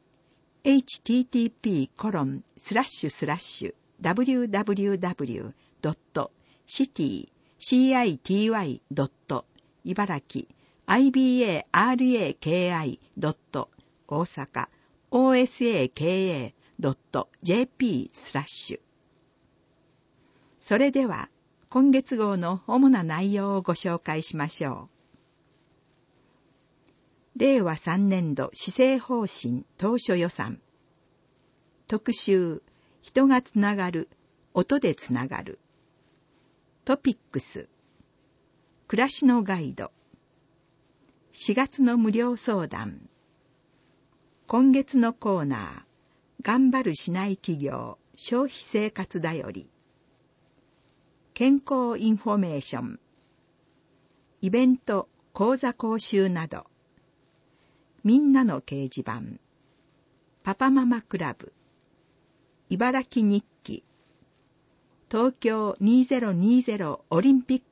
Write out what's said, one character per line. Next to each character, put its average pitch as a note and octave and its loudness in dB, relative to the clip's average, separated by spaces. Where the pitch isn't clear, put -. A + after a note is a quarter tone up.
エ C#4 6
イ B3+ 4
チ - -12
テ A3+ -2
ィ B3+ 4
ー - -8
テ - -2
ィ A#3 2
ー - -10
ピ D#3+ -2
ー - -18
コ G#3+ -4
ロ E3 -2
ン C3+ -6
ス - -12
ラ A#3 2
ッ - -8
シ - -4
ュ - -6
ス - -6
ラ D3+ -2
ッ - -8
シ - -8
ュ - -12
ダ F3+ 0
ブ B3 0
リ C4 2
ュ B3 0
ー A3 -4
ダ G3+ 0
ブ G3+ -2
リ G3 0
ュ G3+ 0
ー F#3 -2
ダ F3+ -4
ブ C#3+ -8
リ A2+ -8
ュ - -10
ー B2+ -14
ド D#3 -2
ッ - -6
ト - -6
シ - -2
テ - -6
ィ、 G#2+ -4
シ B3+ 4
ー C4 2
ア B3 2
イ E3+ 0
テ - -6
ィ G#3 2
ー A3+ 0
ワ G#3+ -2
イ C3 -6
ド C#3+ -2
ッ C3+ -4
ト C#3 -4
茨 F#3 -4
城、 - -12
ア G3 2
イ C4+ 6
ビ B3+ 2
ー A#3+ 2
エ F3+ -2
ー - 2
ア A3 4
ー B3+ 2
ル B3+ 2
エ A3 2
ー C#3 -8
ケ F3 0
ー E3+ -2
ア D#3 -4
イ B2+ -6
ド D3+ -2
ッ - -6
ト C3+ -6
イ - -20
バ D3 -4
ラ F3 -2
キ、 - -8
大 C3+ -10
阪、 - -6
オ C4 4
ー B3+ 6
エ B3 4
ス - -4
エ G3+ 2
ー B2+ -2
ケ - -6
ー F#3 0
エ - -6
ー - -14
ド C3+ 0
ッ - -10
ト - -4
ジ F3 0
ェ A#3 2
ー B3 -4
ピ G#3 -2
ー - -20
ス - -14
ラ C#3+ -4
ッ D3 -14
シ - -8
ュ。 - -18
そ G#3+ 0
れ C#4 4
で C4+ 2
は、 G3+ -6
今 C4+ 6
月 C4 2
号 G#3 0
の F3 -4
主 C4 6
な B3 4
内 E3+ -2
容 G3 -2
を - -2
ご F3 -2
紹 E3+ -4
介 D#3 -4
し - -8
ま D3 -4
し D#3+ -6
ょ B2+ -10
う。 - -6
令 B3+ 4
和 E3 0
三 F#3+ 0
年 F3 0
度 C3 -4
施 - -6
政 C4 4
方 A#3 -2
針 B2 -6
当 A3+ -2
初 F#3 0
予 F3 0
算。 - -10
特 A3 -4
集、 F3+ 0
人 C4+ 2
が C4 6
つ - -4
な G3+ 2
が F3+ -2
る、 E3 -6
音 C#4 2
で F#3+ 0
つ - -10
な B2 -2
が - -10
る。 - -16
ト C#4+ 0
ピ C4 0
ッ - -14
ク C3+ -6
ス、 - -12
暮 G#3+ 0
ら C4+ 2
し - -2
の A#3+ 4
ガ F#3+ -4
イ C#3 -8
ド。 - -12
四 - -2
月 C#4 -2
の A#3+ 4
無 A3 4
料 A#3+ 0
相 G3 -4
談。 G#2 -12
今 C4 4
月 C4+ 2
の A#3 2
コ G3 -2
ー D3+ -2
ナ G#2 -6
ー、 - -14
頑 B3+ 4
張 B3 0
る D3+ -2
し - -6
な F#3 -4
い F#3+ -4
企 D3 -4
業、 A#2+ -8
消 B3 -2
費 C4 -6
生 G#3+ -4
活 F#3+ -8
だ D#3+ -4
よ D3+ -8
り。 - -16
健 C4 2
康 B3+ -2
イ A3 0
ン G#3+ 4
フ G#3 -2
ォ G#3 0
メ F3 -2
ー - -4
シ - -8
ョ B2 -8
ン。 - -12
イ F#3 -2
ベ B3 2
ン B3+ 4
ト、 - -4
講 A#3 0
座 B3 -4
講 A3+ -6
習 F#3+ 0
な E3 -4
ど。 - -14
み A3+ 6
ん C#4+ 4
な C4+ 6
の D3+ -2
掲 C#3 -8
示 - -8
板。 A2 -8
パ F#3+ -4
パ C4 2
マ C4+ 6
マ A#3+ 2
ク - -8
ラ D3+ -6
ブ。 - -20
茨 B3+ 0
城 A3 0
日 G3+ 2
記。 - -14
東 A#3+ 2
京 A3 -2
二 A#3+ 6
ゼ B3+ 0
ロ G#3+ -2
二 A3 4
ゼ G#3+ -4
ロ D#3 -6
オ E3 2
リ C4+ 6
ン B3+ 4
ピ B3+ 0
ッ B3 -8